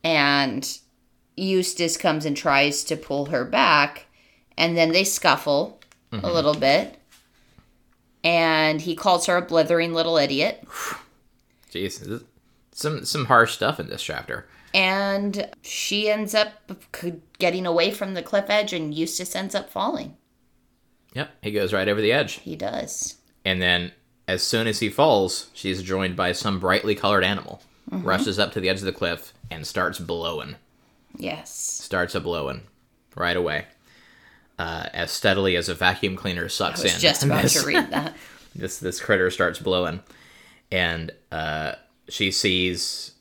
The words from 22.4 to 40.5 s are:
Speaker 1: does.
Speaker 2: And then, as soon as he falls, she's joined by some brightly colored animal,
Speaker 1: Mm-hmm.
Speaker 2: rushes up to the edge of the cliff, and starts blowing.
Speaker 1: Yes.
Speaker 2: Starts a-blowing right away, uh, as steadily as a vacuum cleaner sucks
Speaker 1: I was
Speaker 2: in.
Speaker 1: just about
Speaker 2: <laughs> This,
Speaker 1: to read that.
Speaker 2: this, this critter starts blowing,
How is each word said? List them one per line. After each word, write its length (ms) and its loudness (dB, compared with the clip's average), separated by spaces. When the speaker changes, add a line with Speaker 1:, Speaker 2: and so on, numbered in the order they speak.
Speaker 1:
does. 600 -8
Speaker 2:
And 160 0
then, 300 2
as 140 0
soon 260 0
as 120 -2
he 100 0
falls, 640 2
she's 300 -4
joined 320 -2
by 160 0
some 280 -2
brightly 360 2
colored 280 2
animal, 380 -2
Speaker 1:
Mm-hmm. 160 -4
Speaker 2:
rushes 320 0
up 140 0
to 80 -4
the 80 2
edge 100 0
of 60 -8
the 80 -2
cliff, 400 -6
and 160 -10
starts 320 -2
blowing. 560 -6
Speaker 1:
Yes. 360 -10
Speaker 2:
Starts 600 -6
a-blowing 460 -4
right 200 0
away, 300 -2
uh, 360 -6
as 180 -6
steadily 460 2
as 100 -2
a 60 -4
vacuum 420 0
cleaner 320 -6
sucks 320 -4
Speaker 1:
I 40 -4
was 120 2
Speaker 2:
in. 60 -6
Speaker 1:
just 220 4
about 200 2
Speaker 2:
<laughs> 0 -
This, 180 4
Speaker 1:
to 60 -2
read 240 0
that. 240 -4
Speaker 2:
this, 220 -8
this 240 -6
critter 300 4
starts 280 -2
blowing, 400 -2